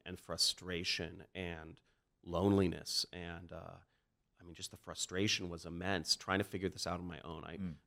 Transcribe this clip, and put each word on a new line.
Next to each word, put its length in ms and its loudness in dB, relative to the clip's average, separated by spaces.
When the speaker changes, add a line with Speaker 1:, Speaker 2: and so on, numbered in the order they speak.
Speaker 1:
and 140 -8
frustration 1040 0
and 420 -6
loneliness. 880 4
And, 400 -8
uh, 240 -12
I 40 -18
mean, 100 -14
just 160 -10
the 60 -16
frustration 720 2
was 160 -6
immense 520 2
trying 220 2
to 60 4
figure 240 -2
this 180 -2
out 140 0
on 60 -6
my 180 -8
own. 200 -8
I, 120 -8
Speaker 2:
Mm. 180 -4